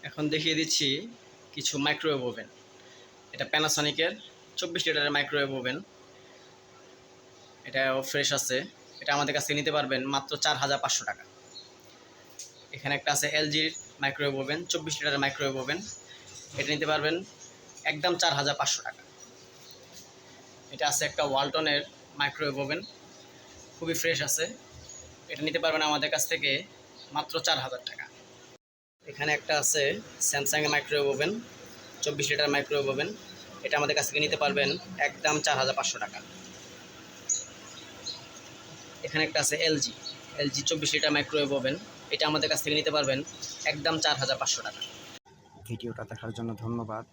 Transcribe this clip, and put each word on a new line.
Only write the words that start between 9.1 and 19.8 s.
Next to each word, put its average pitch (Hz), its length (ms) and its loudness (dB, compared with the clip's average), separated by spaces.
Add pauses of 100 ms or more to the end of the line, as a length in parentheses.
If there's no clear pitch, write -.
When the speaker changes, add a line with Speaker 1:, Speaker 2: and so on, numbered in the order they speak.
Speaker 1:
আমাদের 143 200 2
কাছ 143 120 2
থেকে 147 140 2
নিতে 151 120 0
পারবেন 135 320 0
মাত্র 139 320 -2
চার 147 200 2
হাজার 139 220 2
পাঁচশো - 260 0
টাকা। - 200 -6 (1500)
এখানে 139 220 -2
একটা 143 180 0
আছে 143 160 2
এলজির 151 440 2 (280)
মাইক্রোওয়েভ 139 420 2
ওভেন, 147 220 -2
চব্বিশ 156 340 -2
লিটারের 143 200 2
মাইক্রোওয়েভ 139 440 2
ওভেন, 143 160 0 (800)
এটা 143 160 0
নিতে 147 120 0
পারবেন 151 280 2 (720)
একদম 156 320 2
চার 170 160 4
হাজার 139 280 2
পাঁচশো - 220 2
টাকা। - 200 -10 (1700)